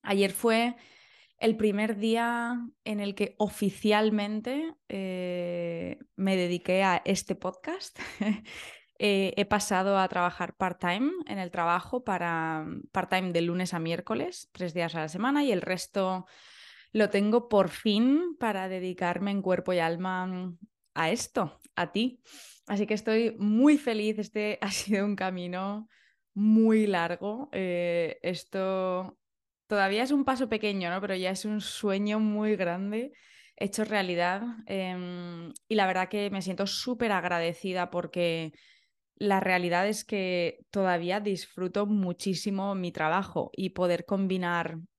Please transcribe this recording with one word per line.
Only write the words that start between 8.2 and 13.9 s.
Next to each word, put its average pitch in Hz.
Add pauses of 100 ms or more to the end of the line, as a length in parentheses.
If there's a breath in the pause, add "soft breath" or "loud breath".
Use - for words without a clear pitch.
<laughs> 208 (520 loud breath)
Eh, 196
he 202
pasado 196
a 185
trabajar 180
part-time 190 (140)
en 202
el 180
trabajo, 180
para, 165 (260)
part-time 185
de 170
lunes 175
a 170
miércoles, 175